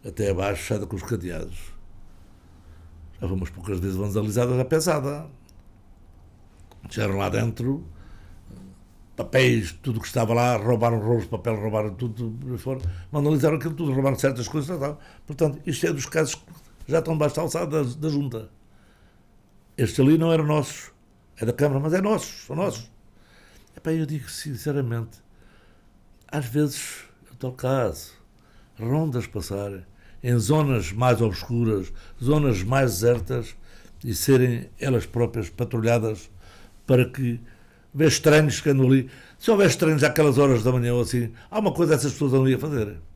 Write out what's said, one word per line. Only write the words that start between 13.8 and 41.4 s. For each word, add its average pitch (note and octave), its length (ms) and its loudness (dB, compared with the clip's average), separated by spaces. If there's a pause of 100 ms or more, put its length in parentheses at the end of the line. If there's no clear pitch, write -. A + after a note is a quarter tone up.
roubaram C3+ 280 0
certas B2 280 0
coisas, D3 200 -4
tal, F3 120 -6
tal. D3 220 -6 (240)
Portanto, D3 400 -2
isto E3+ 220 -2
é E3+ 60 2
dos C#3 120 -6
casos D#3+ 300 -2
que - 80 -20 (440)
já D#3 120 2
estão D#3+ 140 -2
debaixo D3+ 220 0
da D3+ 60 -2
alçada E3 420 -2
da, B2 60 -2
da D3+ 200 -6
Junta. C#3+ 400 -4 (1300)
Estes A#2+ 220 0
ali C#3+ 180 6
não E3 140 2
eram D#3+ 140 2
nossos, D3+ 460 -2 (460)
é A2+ 80 -4
da A#2 80 0
Câmara, C#3 260 2
mas D#3 140 0
é F#3 80 2
nossos, - 440 -2
são C#3 100 -10
nossos. D#3 360 -4 (840)
Epá, - 160 -4
eu D#3+ 140 0
digo C#3+ 240 -8
sinceramente, B2+ 880 -6 (1080)
às D3 180 -4
vezes C3+ 600 -4 (280)
em - 20 -20
todo B2+ 200 -8
caso, B2+ 560 -2 (680)
rondas B2 460 -2
passarem G2 580 -8 (380)
em B2 160 0
zonas B2+ 540 2
mais A#2+ 280 2
obscuras, A2 720 0 (320)
zonas C3+ 380 2
mais B2 300 2
desertas, A#2 640 0 (480)
e A#2+ 100 -4
serem B2 560 2 (100)
elas B2+ 260 0
próprias A2+ 440 -2
patrulhadas A2+ 800 -2 (560)
para B2+ 200 6
que B2 340 -4 (540)
vê D3 120 2
estranhos D3+ 560 4
que D3+ 80 0
andam C3+ 160 4
ali. C3 240 4 (300)
Se - 100 0
houver G3+ 180 6
estranhos D#3 360 4
àquelas D3 340 4
horas C3+ 260 6
da B2+ 80 2
manhã A#2+ 220 0
ou B2 80 2
assim, A#2+ 300 -2 (180)